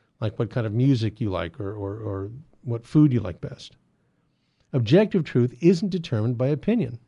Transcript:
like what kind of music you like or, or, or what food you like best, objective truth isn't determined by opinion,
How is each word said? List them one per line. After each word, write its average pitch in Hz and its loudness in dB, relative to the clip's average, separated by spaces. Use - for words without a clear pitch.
like 107 -4
what 113 -2
kind 120 -4
of 107 -4
music 117 2
you 110 -2
like 85 -6
or, 101 -8
or, 101 -8
or 101 -8
what 113 -8
food 151 6
you 120 2
like 95 -6
best, - -14
objective 156 4
truth 120 0
isn't 180 4
determined 127 -2
by 127 0
opinion, 151 -2